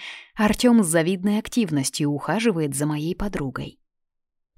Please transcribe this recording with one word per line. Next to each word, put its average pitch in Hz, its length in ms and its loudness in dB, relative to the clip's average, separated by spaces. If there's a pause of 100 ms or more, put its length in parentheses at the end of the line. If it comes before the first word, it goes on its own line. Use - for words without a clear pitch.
(360)
Артем 220 480 4
с 170 40 -2
завидной 180 500 0
активностью 156 720 -2
ухаживает 160 640 0
за 143 140 -2
моей 151 280 -4
подругой. 143 640 -8 (800)